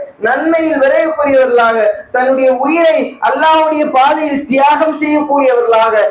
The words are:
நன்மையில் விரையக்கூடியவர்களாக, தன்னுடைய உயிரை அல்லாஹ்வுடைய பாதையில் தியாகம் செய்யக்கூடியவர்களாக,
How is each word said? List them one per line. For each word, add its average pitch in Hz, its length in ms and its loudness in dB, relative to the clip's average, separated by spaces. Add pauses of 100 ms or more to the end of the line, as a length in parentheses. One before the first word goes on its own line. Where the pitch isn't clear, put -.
(200)
நன்மையில் 311 600 -2
விரையக்கூடியவர்களாக, 269 1080 0 (240)
தன்னுடைய 262 400 0
உயிரை 311 720 -2
அல்லாஹ்வுடைய 311 680 0
பாதையில் 285 540 0
தியாகம் 294 560 0
செய்யக்கூடியவர்களாக, 254 960 0 (140)